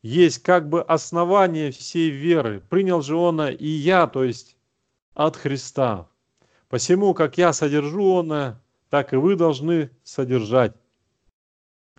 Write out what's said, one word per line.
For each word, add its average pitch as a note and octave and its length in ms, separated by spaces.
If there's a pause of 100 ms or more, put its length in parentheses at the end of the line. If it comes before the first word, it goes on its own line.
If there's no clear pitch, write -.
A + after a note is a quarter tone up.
есть C#3+ 400
как F3 260
бы D#3+ 140
основание E3+ 880
всей E3 400
веры. C#3 580
Принял F3+ 340
же D3 140
оно D#3+ 340
и - 180
я", D#3 400
то C3 160
есть - 320 (580)
от D#3 220
Христа. B2+ 720 (600)
"Посему, F3+ 460
как D#3+ 240
я F3 140
содержу D#3 640
оно, D3+ 400 (320)
так C#3+ 240
и C3 40
вы F3+ 200
должны D#3 540 (120)
содержать. B2 680 (1300)